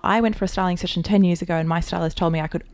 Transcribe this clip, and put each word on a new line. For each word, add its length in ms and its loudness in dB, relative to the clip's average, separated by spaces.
I 160 2
went 160 0
for 80 -2
a 40 -2
styling 280 0
session 260 -4
ten 220 4
years 160 2
ago 140 -2
and 120 0
my 140 0
stylist 380 -4
told 160 2
me 80 -2
I 60 -4
could 260 -6